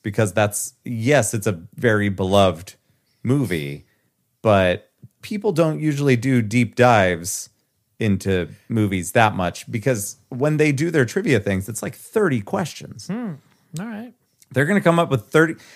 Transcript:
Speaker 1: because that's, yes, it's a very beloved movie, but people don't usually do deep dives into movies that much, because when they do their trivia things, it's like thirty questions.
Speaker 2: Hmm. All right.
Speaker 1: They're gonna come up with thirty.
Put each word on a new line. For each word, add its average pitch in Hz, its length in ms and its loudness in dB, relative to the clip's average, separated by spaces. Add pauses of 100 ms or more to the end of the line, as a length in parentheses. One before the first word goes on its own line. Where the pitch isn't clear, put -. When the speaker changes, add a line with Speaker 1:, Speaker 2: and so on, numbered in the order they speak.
Speaker 1:
because 107 300 -2
that's, 104 400 -2 (100)
yes, 120 500 0
it's 107 140 -4
a 92 120 -2 (160)
very 107 340 2
beloved 95 680 2 (480)
movie, 87 600 -2 (580)
but 95 480 2 (320)
people 208 280 -4
don't 156 280 0
usually 143 360 2
do 123 280 2
deep 110 320 0
dives 95 760 2 (500)
into 95 500 0 (200)
movies 98 440 -2
that 110 220 4
much, 90 360 -6
because 113 460 -4 (120)
when 147 280 -2
they 151 140 4
do 147 200 -2
their 147 140 4
trivia 160 340 0
things, 98 300 -2
it's 113 120 -12
like - 140 -8
thirty 160 460 -2
questions. 143 680 -8
Speaker 2:
Hmm. 214 260 -8 (460)
All 190 60 -12
right. 226 280 -14 (380)
Speaker 1:
They're 139 140 0
gonna 190 160 2
come 170 180 4
up 170 100 0
with 120 180 -2
thirty. 160 280 2 (200)